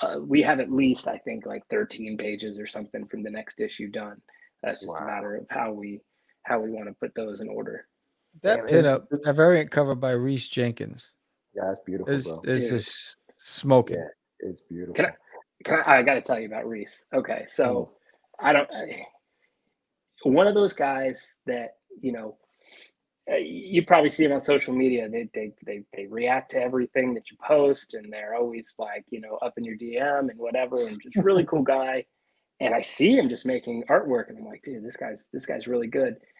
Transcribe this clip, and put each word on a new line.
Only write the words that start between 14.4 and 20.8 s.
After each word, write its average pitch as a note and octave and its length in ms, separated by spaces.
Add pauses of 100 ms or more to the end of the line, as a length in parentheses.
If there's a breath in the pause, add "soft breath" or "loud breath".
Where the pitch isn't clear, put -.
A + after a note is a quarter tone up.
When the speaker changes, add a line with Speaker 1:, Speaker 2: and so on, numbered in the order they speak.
Speaker 2:
beautiful. F2 320
Speaker 1:
Can E3 140
I, - 60 (520 loud breath)
can D#3+ 200
I, C#3 120
I B2 60
gotta B2+ 180
tell A#2+ 180
you A2+ 80
about A2 200
Reese. G#2+ 460
Okay, - 360
so C3+ 160
Speaker 2:
Mm. B2 240 (500)
Speaker 1:
I D3 140
don't, C#3+ 180
I, - 340 (1160)
one D#3 240
of G#3 60
those G3+ 200
guys C3+ 720